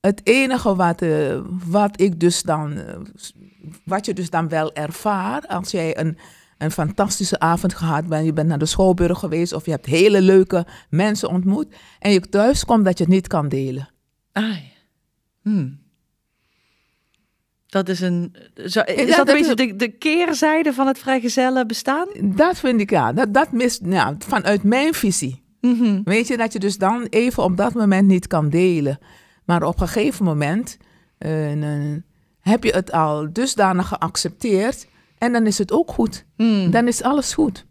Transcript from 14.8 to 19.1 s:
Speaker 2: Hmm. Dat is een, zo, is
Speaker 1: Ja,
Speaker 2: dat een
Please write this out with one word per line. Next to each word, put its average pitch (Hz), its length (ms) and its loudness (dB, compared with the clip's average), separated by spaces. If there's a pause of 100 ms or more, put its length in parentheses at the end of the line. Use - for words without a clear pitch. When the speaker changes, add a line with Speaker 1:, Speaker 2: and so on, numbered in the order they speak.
Speaker 2:
Hmm. 151 380 -4 (1900)
Dat 190 240 -2
is 180 100 -2
een, 175 360 -2 (300)
zo, 185 160 0
is - 140 -2
Speaker 1:
Ja, - 0 -
Speaker 2:
dat - 40 -4
een 240 160 2